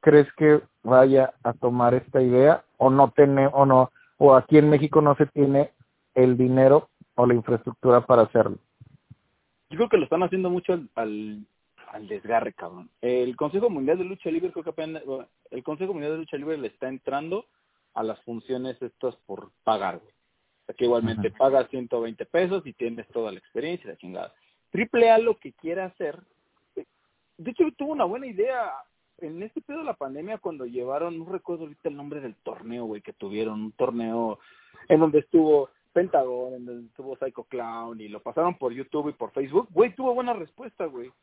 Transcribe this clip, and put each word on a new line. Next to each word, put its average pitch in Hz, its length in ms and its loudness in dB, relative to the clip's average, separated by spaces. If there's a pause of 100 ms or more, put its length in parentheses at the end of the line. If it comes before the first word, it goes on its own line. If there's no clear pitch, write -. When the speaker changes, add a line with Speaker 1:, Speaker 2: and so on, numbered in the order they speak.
Speaker 1:
¿crees 147 340 6
que 151 260 6 (220)
vaya 131 600 6
a 120 100 -2
tomar 123 420 0
esta 131 280 0
idea? 127 420 4 (140)
¿O 131 120 6
no 135 200 6
tiene, 139 420 6
o 139 140 6
no, 131 240 6 (280)
o 139 160 10
aquí 131 240 6
en 151 120 6
México 151 300 4
no 147 160 4
se 151 100 2
tiene 139 460 0 (420)
el 127 220 4
dinero 131 520 4 (260)
o 123 120 4
la 123 80 4
infraestructura 123 720 2
para 123 160 6
hacerlo? 110 340 2 (1120)
Speaker 2:
Yo 151 80 -14
creo 220 120 0
que 147 100 4
lo 147 60 2
están 165 180 -2
haciendo 180 280 -2
mucho 180 220 -4
al, 160 220 -6
al, 107 520 -8 (460)
al 104 160 -18
desgarre, 110 440 -4
cabrón. 87 380 -18 (100)
El 123 360 -2
Consejo 190 340 -2
Mundial 156 280 -4
de 185 60 -6
Lucha 180 260 -10
Libre 165 200 -6
creo 165 140 -12
que 165 60 -10
apenas, 160 340 -12
bueno, 131 240 -12 (220)
el 127 120 -14
Consejo 180 300 -8
Mundial 151 200 -8
de 160 60 -8
Lucha 156 180 -12
Libre 151 220 -8
le 123 100 -8
está - 200 -12
entrando 143 560 -8 (500)
a 110 80 -6
las 110 200 -8
funciones 123 600 -10
estas 123 320 -8 (120)
por 104 240 -16 (140)
pagar, 98 340 -2
güey. - 140 -20
O - 540 -20
sea, - 100 -14
que 123 100 -2
igualmente 113 420 -2
Speaker 1:
Ajá. - 100 -8
Speaker 2:
pagas 135 300 2
ciento 123 320 -8
veinte 113 260 -10
pesos 180 400 -4
y 123 60 -16
tienes 117 360 -10
toda 113 240 -8
la 92 60 -16
experiencia, 143 520 -10
la 80 60 -16
chingada. 90 360 -16 (380)
Triple 233 400 0
A 226 80 6
lo 226 200 0
que 139 140 -20
quiere 175 300 -10
hacer, 180 360 -10 (580)
eh, 359 80 -14 (540)
de 170 120 -12
hecho 311 140 0 (120)
tuvo 294 160 -8
una 277 120 -2
buena 240 220 -8
idea 226 440 -4 (480)
en 165 240 -14
este 226 180 -14
pedo 285 180 -16
de 320 60 -12
la 240 100 -8
pandemia 156 440 -12
cuando 147 280 -12
llevaron, 139 520 -8
no 165 80 -14
recuerdo 175 380 -10
ahorita 147 240 -14
el 143 80 -12
nombre 147 240 -14
del 120 160 -14
torneo, 113 500 -14
güey, 104 160 -12
que 104 100 -18
tuvieron, 107 480 -8
un 107 120 -10
torneo 117 640 -6 (500)
en 156 120 4
donde 156 180 2
estuvo 151 500 2 (240)
Pentagón, 127 640 -2
en 123 120 -16
donde 120 200 -16
estuvo 131 300 -16
Psycho 123 280 -12
Clown, 117 560 -12
y 107 80 -18
lo 104 140 -18
pasaron 165 340 -4
por 123 160 -6
YouTube 147 380 -8
y - 20 -16
por - 200 -14
Facebook, 139 400 -4
güey, 190 240 2
tuvo 254 180 -4
buena 247 200 -4
respuesta, 196 520 -12
güey. 127 240 -14 (120)